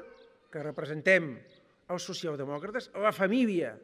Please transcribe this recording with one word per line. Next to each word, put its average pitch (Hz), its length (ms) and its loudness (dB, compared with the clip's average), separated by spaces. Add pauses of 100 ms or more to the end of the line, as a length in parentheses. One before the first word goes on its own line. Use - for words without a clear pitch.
(520)
que 156 100 -8
representem 156 720 2 (580)
els 180 160 -4
socialdemòcrates, 156 960 -6
la 208 160 4
família 190 580 2 (100)